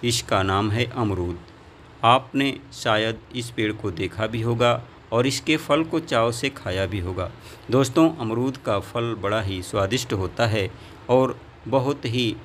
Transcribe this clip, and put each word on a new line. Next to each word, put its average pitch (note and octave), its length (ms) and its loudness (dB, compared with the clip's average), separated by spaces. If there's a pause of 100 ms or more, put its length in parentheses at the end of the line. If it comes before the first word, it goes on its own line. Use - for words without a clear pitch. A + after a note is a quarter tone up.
इसका A#2 380 2
नाम G2 280 2
है A#2 160 2
अमरूद। F#2 520 -2 (680)
आपने C3 500 4 (180)
शायद A2 460 0 (180)
इस A#2+ 140 -6
पेड़ G#2+ 220 -2
को G2+ 180 -6
देखा F#2 360 -4
भी A2+ 160 -4
होगा A#2+ 400 2 (300)
और A#2+ 140 4
इसके D#3 300 0
फल D3+ 280 2
को D#3+ 160 -2
चाव A#2+ 320 2
से C3+ 180 -2
खाया F#2+ 360 -4
भी G2+ 120 -4
होगा। F2+ 320 -4 (400)
दोस्तों, C3+ 460 4
अमरूद B2 400 -2
का G#2+ 240 -2
फल A#2 340 -4
बड़ा G2+ 260 -2
ही F#2+ 220 -4
स्वादिष्ट G2 500 -2
होता G2 340 0
है G#2+ 240 0 (380)
और B2+ 300 4 (300)
बहुत C3+ 360 0
ही A#2 300 0 (100)